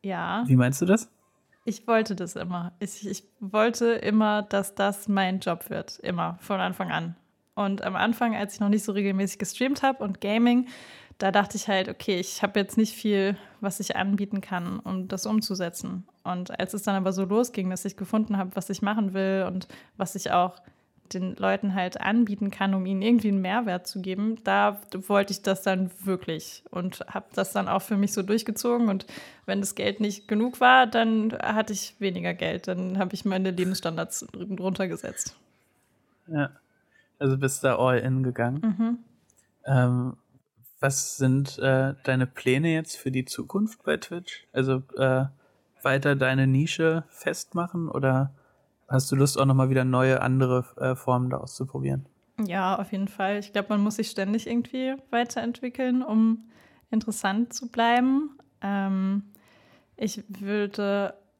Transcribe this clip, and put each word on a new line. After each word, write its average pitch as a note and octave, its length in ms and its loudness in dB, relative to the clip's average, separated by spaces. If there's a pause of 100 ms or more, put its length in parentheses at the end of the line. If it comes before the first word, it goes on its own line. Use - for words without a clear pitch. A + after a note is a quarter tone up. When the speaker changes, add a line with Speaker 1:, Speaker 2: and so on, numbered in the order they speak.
Speaker 1:
ja. F#3 440 -4
Speaker 2:
Wie C3+ 100 6
meinst B2 260 4
du F3 40 2
das? G#3 240 4 (540)
Speaker 1:
Ich - 220 -6
wollte A3 280 2
das F3 220 -8
immer. F3 420 -6
Ich, G#3 300 -10
ich - 160 -8 (160)
wollte A3 520 2
immer, G#3+ 500 2
dass G3+ 320 -2
das G3+ 340 0
mein F#3+ 320 2
Job E3+ 300 -4
wird. - 300 -8
Immer, E3+ 400 -4
von G3 200 -4
Anfang F#3 300 -4
an. E3 260 -4 (380)
Und G3 280 -2
am F#3+ 140 -4
Anfang, A3+ 400 2
als G#3 180 -6
ich - 60 -14
noch G3+ 80 2
nicht G#3 160 4
so G#3 80 -2
regelmäßig G3 460 0
gestreamt C4 440 -2
hab C4+ 200 2
und G3 180 -6
Gaming, A#3+ 480 4 (480)
da G3 140 2
dachte G3+ 260 2
ich - 120 -6
halt, F#3+ 200 2
„Okay, - 300 -2
ich - 240 -4
hab G3+ 140 0
jetzt G3 200 0
nicht A3 180 2
viel, G3 440 0 (220)
was G3+ 200 -4
ich - 160 -4
anbieten G3 460 0
kann, F3+ 380 -6
um F#3 280 -6
das F#3+ 160 -6
umzusetzen.“ F#3+ 840 -4 (180)
Und F3+ 340 -6
als F#3+ 160 -4
es G3+ 80 -8
dann G3 140 0
aber F#3+ 160 0
so F#3+ 120 -2
losging, G#3 460 0
dass F#3 160 -8
ich F#3+ 100 -8
gefunden G#3+ 400 -2
hab, F#3+ 200 -4
was F#3 120 -6
ich F#3+ 140 -4
machen G3+ 320 0
will F#3+ 320 0
und F#3 220 -6 (280)
was F#3+ 200 -4
ich - 160 -4
auch F3+ 240 2 (560)
den F#3 240 -4
Leuten G3 380 0
halt F#3 260 -2
anbieten G#3 500 2
kann, G3 240 2
um F#3 120 0
ihnen F#3+ 160 -2
irgendwie A3 260 4
einen G3 140 2
Mehrwert F#3 440 -2
zu - 140 -8
geben, G3 420 -2
da G3+ 380 2 (260)
wollte G3+ 280 2
ich - 80 -10
das F#3+ 200 0
dann F#3+ 280 0 (120)
wirklich F3+ 680 -6
und F3+ 380 -6
hab - 260 -10
das G3 180 -2
dann F#3+ 160 0
auch F#3+ 140 0
für G#3 160 -2
mich G3+ 160 2
so G3 80 -2
durchgezogen. A3+ 680 0
Und G3 180 0 (400)
wenn G3 140 0
das G3 140 -4
Geld G3+ 260 -2
nicht G#3 280 -4
genug A#3 320 0
war, B3+ 260 8
dann A3 480 2
hatte G#3+ 400 -2
ich - 260 -8
weniger F3 340 -2
Geld. F3 340 -4
Dann F#3 300 -2
hab F3+ 140 0
ich - 140 -10
meine F#3+ 260 0
Lebensstandards F3 840 -4
runtergesetzt. F#3 1000 -6 (920)
Speaker 2:
Ja, D3 240 -2 (680)
also C3+ 180 2
bist C3+ 280 -2
da C3 120 4
all B2+ 220 4
in C3 240 0
gegangen. B2 400 -2 (160)
Speaker 1:
Mhm. A#3 200 0 (680)
Speaker 2:
Ähm, B2 500 2 (640)
was - 380 -2
sind, C3+ 400 2
äh, C3+ 440 2
deine C3 240 2
Pläne C#3+ 460 2
jetzt D#3+ 240 -4
für - 140 -4
die C3 160 -2
Zukunft - 580 -4
bei D#3 140 2
Twitch? - 560 -12
Also, C3 280 0 (140)
äh, C3 300 2 (560)
weiter C#3 340 2
deine C3+ 300 4
Nische D#3+ 640 2
festmachen E3+ 840 -4
oder C3+ 420 2 (560)
hast C3 220 2
du C#3+ 60 2
Lust, C#3 220 4
auch C3+ 80 4
nochmal C3+ 240 4
wieder C3 140 4
neue, C3 360 4
andere, B2+ 440 2 (120)
äh, C3 180 0
Formen B2+ 360 0
da C3+ 80 -4
auszuprobieren? C3+ 680 -6 (380)
Speaker 1:
Ja, F#3 340 -2
auf G3 140 -6
jeden G3 160 -2
Fall. G3+ 300 -2
Ich G3+ 140 -10
glaub, G3+ 180 -2
man G#3 100 2
muss G#3+ 160 2
sich A3 140 -2
ständig G#3 360 -2
irgendwie B3+ 480 -2 (160)
weiterentwickeln, B3 920 -2
um A3 420 2 (460)
interessant A3 640 -2
zu A#3+ 160 -10
bleiben. B3+ 680 2 (220)
Ähm, G3 640 0 (720)
ich G#3+ 320 -6
würde G3+ 840 -2 (260)